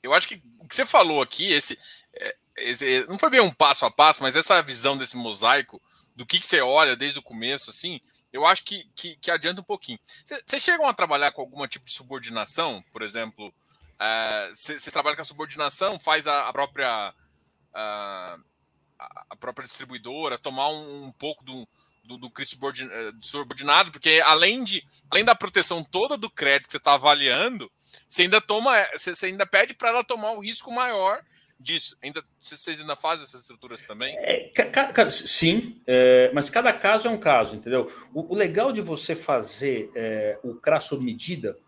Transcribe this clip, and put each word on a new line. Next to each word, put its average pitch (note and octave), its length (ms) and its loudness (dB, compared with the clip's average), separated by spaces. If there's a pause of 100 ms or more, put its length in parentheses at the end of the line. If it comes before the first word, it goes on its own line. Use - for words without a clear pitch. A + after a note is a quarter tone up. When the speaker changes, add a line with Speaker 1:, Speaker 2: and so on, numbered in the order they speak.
Speaker 1:
eu C#3+ 120 -2
acho - 140 4
que - 140 -14 (180)
o - 80 -20
que - 80 0
você C4 100 4
falou E3+ 360 4
aqui, E3+ 320 -2
esse, - 240 4 (360)
é, - 220 -10 (220)
esse, C3 500 0
não F#3 100 -10
foi D#4 120 2
bem B3+ 100 4
um F#3+ 120 6
passo C#3 340 4
a A2+ 60 0
passo, D3+ 300 6
mas C3 140 -2
essa E3 260 6
visão C#3 360 0
desse B2+ 180 0
mosaico, A#2+ 680 0 (340)
do B2 100 -16
que F3+ 140 -2
que - 60 0
você E3+ 140 6
olha C3+ 360 4
desde C#3 240 -6
o - 40 -16
começo, A#2 460 -8
assim, E3 320 -6 (300)
eu C#3 140 -2
acho F#3 200 4
que, G3 200 -12 (100)
que, E3+ 200 -14
que - 160 -6
adianta E3+ 300 -4
um - 20 -18
pouquinho. F#3 360 -12 (260)
Cê, - 200 -12
cês C#4 160 0
chegam D#4+ 260 2
a B3 60 2
trabalhar C#3+ 380 0
com D3 100 -14
algum C3 260 -10
tipo - 180 -14
de - 80 -8
subordinação? B2 960 -6
Por - 100 -12
exemplo, G#2+ 520 -10 (460)
é, G#2+ 540 -2
cê, - 240 -4
cê - 140 -4
trabalha D3 240 -2
com D#3+ 60 -12
a D3+ 40 -12
subordinação, D3+ 720 -4
faz D#3 280 0
a, C#3+ 220 0
a C3 40 -10
própria, B2 600 -4 (600)
a, G2+ 640 -10 (920)
a - 60 -16
própria B2+ 300 -12
distribuidora B2+ 720 -8
tomar C#3 300 -4
um, D3 360 -12
um C3 60 -18
pouco D3 320 -10
do, C3 240 -16 (360)
do, B2 140 -20
do B2 120 -18
cri-, C3+ 160 -12
subordin-, C3 460 -10
eh, A2 200 -10 (100)
subordinado, C#3+ 680 0
porque D#3 340 4
além F3+ 380 4
de, F#3+ 200 -6 (280)
além F#3+ 120 2
da A#3 120 6
proteção F3+ 480 0
toda A#3+ 340 -2
do G#3 120 -10
crédito C#3 380 0
que - 40 -10
cê C#3+ 80 -4
tá C#3+ 160 6
avaliando, C#3+ 760 2 (380)
cê - 140 4
ainda G3+ 180 4
toma, A#3 340 2 (220)
cê, F3+ 160 -4
cê F#3 140 -2
ainda F#3+ 180 -2
pede G3+ 300 2
pra A#3 140 -2
ela A#3 140 0
tomar G#3+ 280 -4
o G#3+ 80 -6
risco A3 320 -10
maior A#3 500 0 (380)
disso. D3+ 420 -6
Ainda, D3 220 -12 (140)
cê, - 200 -10
cês D#3+ 220 -6
ainda D#3 160 -8
fazem D#3+ 280 -4
essas C3 180 -14
estruturas A#2+ 420 -16
também? B2 340 -10
Speaker 2:
É, - 320 -4
ca-, - 160 2
ca-, C#4 260 0
cara, - 160 4
s-, - 200 -4
sim, - 600 0
é, B2+ 460 8
mas C#3+ 160 -2
cada A#3 240 2
caso G#3+ 340 2
é A#3 40 0
um G#3+ 80 -4
caso, A2+ 360 2
entendeu? A#2 360 -4 (220)
O, E3 200 -8
o - 20 -4
legal G#3 360 0
de G#3+ 100 -6
você D#3+ 340 -6
fazer, B2 800 -4
é, G#2+ 480 -4
o A#2+ 120 -10
cra D3+ 240 0
sob C3+ 240 -6
medida B2 540 -8 (100)